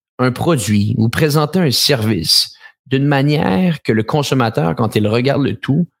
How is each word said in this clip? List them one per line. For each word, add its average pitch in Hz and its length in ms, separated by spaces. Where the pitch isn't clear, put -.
un 127 140
produit 107 640
ou 113 100
présenter 151 500
un 170 120
service 110 800
d'une 135 200
manière 147 760
que - 100
le 110 100
consommateur, 139 720
quand 117 220
il 107 120
regarde 127 340
le 110 140
tout, 165 320